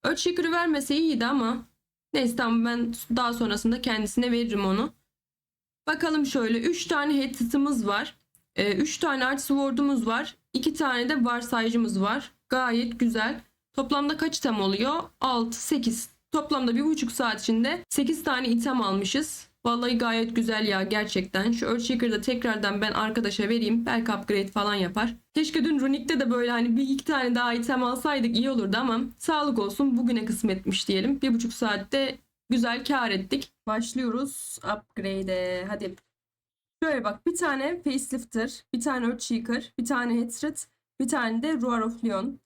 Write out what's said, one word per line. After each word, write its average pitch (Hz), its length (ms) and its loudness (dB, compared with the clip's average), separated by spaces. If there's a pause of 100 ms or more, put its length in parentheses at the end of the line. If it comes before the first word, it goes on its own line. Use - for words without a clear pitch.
Earthshaker'ı 339 460 0
vermese 302 460 0
iyiydi 294 280 2
ama. 247 400 -2 (480)
Neyse 233 220 0
tamam, 233 300 2
ben 240 280 -2 (220)
daha 240 180 0
sonrasında 233 480 0
kendisine 240 500 0
veririm 233 340 0
onu. 202 280 2 (920)
Bakalım 311 380 2
şöyle, 233 360 2
üç 339 240 0
tane 285 380 2
Headshot'ımız 247 640 0
var. 202 300 -2 (380)
E, 202 200 2
üç 294 220 0
tane 269 280 0
Arch 277 160 0
Sword'umuz 277 640 2
var. 240 300 -2 (160)
İki 311 200 0
tane 262 360 0
de 269 160 2
Varsage'ımız 233 760 0
var. 226 300 0 (180)
Gayet 240 500 0
güzel. 226 420 0 (320)
Toplamda 285 440 0
kaç 311 200 -2
item 220 240 0
oluyor? 226 420 0 (180)
Altı, 233 400 -2
sekiz. 233 480 -2 (220)
Toplamda 277 440 0
bir 285 100 2
buçuk 302 260 0
saat 226 300 -2
içinde 262 480 0
sekiz 302 340 0
tane 254 240 0
item 240 340 2
almışız. 196 680 -2 (160)
Vallahi 240 320 0
gayet 226 380 0
güzel 220 320 2
ya 190 160 2
gerçekten. 208 680 0
Şu 233 140 0
Earthshaker'ı 233 460 0
da 220 100 0
tekrardan 214 600 0
ben 214 100 0
arkadaşa 214 580 0
vereyim. 233 360 2
Belki 233 260 0
upgrade 196 360 0
falan 208 280 0
yapar. 208 400 0 (180)
Keşke 311 320 0
dün 302 140 2
Runik'te 277 400 0
de 240 120 2
böyle 240 200 2
hani 233 260 2
bir 269 120 2
iki 269 160 -2
tane 262 300 2
daha 240 180 2
item 247 300 0
alsaydık 247 540 0
iyi 262 120 2
olurdu 220 300 2
ama 240 220 0 (160)
sağlık 294 420 0
olsun 240 380 0
bugüne 233 280 2
kısmetmiş 190 640 -2
diyelim. 214 340 0
Bir 262 120 2
buçuk 233 200 0
saatte 240 640 -2 (320)
güzel 240 360 0
kâr 247 260 0
ettik. 196 400 -2 (160)
Başlıyoruz 240 960 -4
upgrade'e. 190 1040 -4
Hadi. 196 300 -8 (880)
Şöyle 285 200 0
bak, 208 240 -4
bir 339 80 0
tane 311 480 -2
Facelifter, 262 800 -4 (100)
bir 233 80 -2
tane 254 240 0
Earthshaker, 233 760 -2
bir 233 60 -2
tane 240 360 0
Hatred, 294 360 -4 (420)
bir 254 80 0
tane 233 360 0
de 311 180 0
Roar 240 180 0
of 226 240 -2
Leon. 220 420 -2